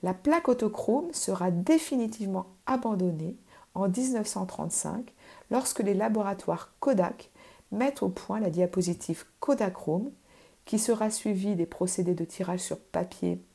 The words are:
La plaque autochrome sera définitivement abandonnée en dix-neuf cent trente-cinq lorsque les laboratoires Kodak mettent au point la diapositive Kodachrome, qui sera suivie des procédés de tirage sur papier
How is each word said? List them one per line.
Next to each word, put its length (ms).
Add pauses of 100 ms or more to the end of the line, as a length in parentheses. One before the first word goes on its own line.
La 100
plaque 360
autochrome 640
sera 400
définitivement 920 (200)
abandonnée 720 (380)
en 120
dix-neuf 400
cent 200
trente-cinq 680 (340)
lorsque 320
les 140
laboratoires 840
Kodak 500 (400)
mettent 320
au 60
point 320
la 100
diapositive 760 (140)
Kodachrome, 720 (540)
qui 160
sera 300
suivie 440
des 120
procédés 480
de 100
tirage 360
sur 200
papier 600 (140)